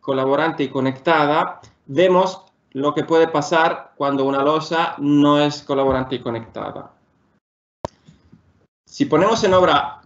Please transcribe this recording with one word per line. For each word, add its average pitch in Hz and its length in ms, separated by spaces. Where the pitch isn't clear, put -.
colaborante 139 640
y 127 40
conectada, 147 920
vemos 185 600
lo 147 220
que 151 100
puede 165 240
pasar 160 680
cuando 139 300
una 139 180
losa 156 560
no 147 400
es 147 240
colaborante 135 540
y 123 40
conectada. 107 720
Si - 180
ponemos 190 400
en 190 80
obra 165 540